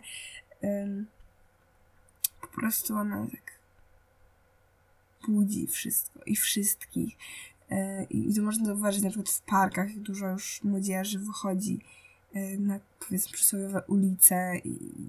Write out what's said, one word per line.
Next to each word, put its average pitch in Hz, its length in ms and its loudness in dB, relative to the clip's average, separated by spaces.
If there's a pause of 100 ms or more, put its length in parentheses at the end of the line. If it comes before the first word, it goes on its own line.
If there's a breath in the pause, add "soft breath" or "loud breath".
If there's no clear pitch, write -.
(640 loud breath)
ym, 202 420 -2 (1400)
po - 60 -14
prostu - 480 -2
ona 208 360 -2
tak - 280 -18 (1700)
budzi 208 400 4
wszystko - 580 -2
i 214 100 0
wszystkich. - 840 0 (540 loud breath)
E, 190 320 -2
i, - 260 0
i 208 60 4
to 214 60 2
można 214 240 2
zauważyć 202 380 2
na 190 60 4
przykład 202 200 -4
w - 120 -2
parkach, 196 480 4
jak 214 100 -10
dużo 196 280 -6
już - 360 -6
młodzieży 196 560 0
wychodzi, 202 640 -2 (520 soft breath)
e, 196 240 -4
na, 202 220 0 (200)
powiedzmy, - 340 -4
przysłowiowe 196 540 0
ulice 185 680 6
i, - 360 -6 (160)